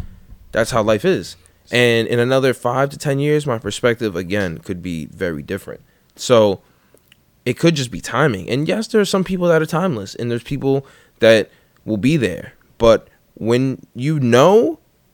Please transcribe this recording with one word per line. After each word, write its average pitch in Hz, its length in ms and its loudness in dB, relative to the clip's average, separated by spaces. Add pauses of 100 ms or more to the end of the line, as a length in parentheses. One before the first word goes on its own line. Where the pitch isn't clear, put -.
(520)
That's 113 180 -2
how 117 120 0
life 107 220 0
is. 156 320 -2 (360)
And 117 360 2
in 120 100 0
another 131 360 2
five 131 360 -2
to 139 80 -14
ten 139 200 -2
years, 147 280 0
my 120 120 -2
perspective, 110 580 -2
again, 92 420 -4
could 87 240 -10
be 85 240 -8
very 82 360 -6
different. 90 380 -10 (360)
So 107 440 2 (840)
it 120 140 -4
could 165 160 2
just 131 160 -6
be - 100 -12
timing. 117 480 -2
And 139 200 -2
yes, 208 180 -2
there 220 140 0
are 202 60 0
some 190 180 -2
people 180 240 -2
that 160 140 2
are 160 40 -2
timeless, 156 480 -4
and 120 160 -6
there's 120 120 -4
people 135 440 -2 (340)
that 110 300 6 (340)
will 110 120 -4
be 127 200 2
there. 104 360 -4 (260)
But 113 300 4 (260)
when 123 500 -2 (100)
you 143 260 -2
know, 180 580 4 (360)